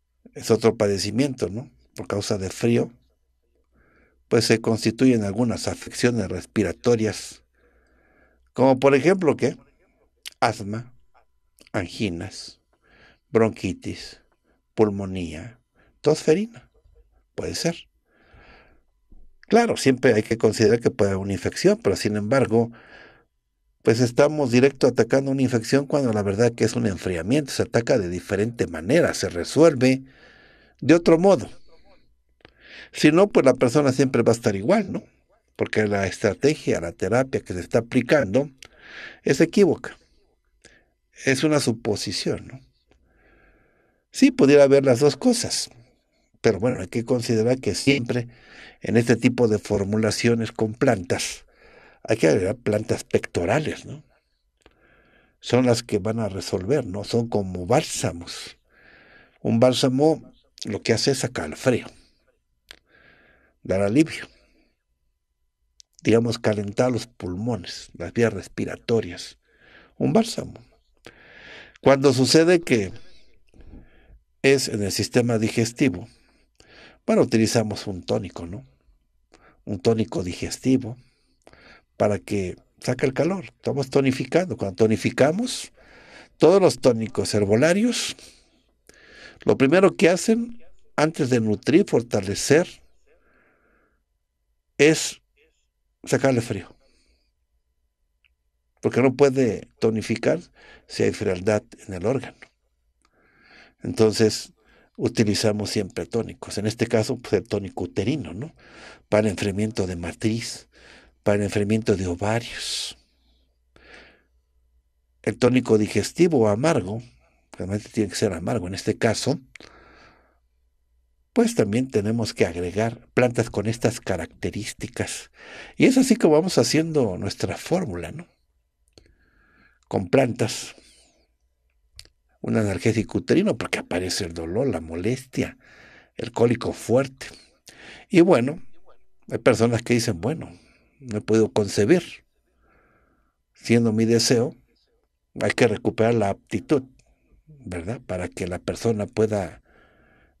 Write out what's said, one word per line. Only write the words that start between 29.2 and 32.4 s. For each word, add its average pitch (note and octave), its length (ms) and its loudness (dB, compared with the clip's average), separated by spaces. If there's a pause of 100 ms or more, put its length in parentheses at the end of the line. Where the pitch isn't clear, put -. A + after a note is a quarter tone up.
resuelve C3 760 2 (760)
de C3 140 6
otro E3+ 240 6
modo. F3 320 4 (1400)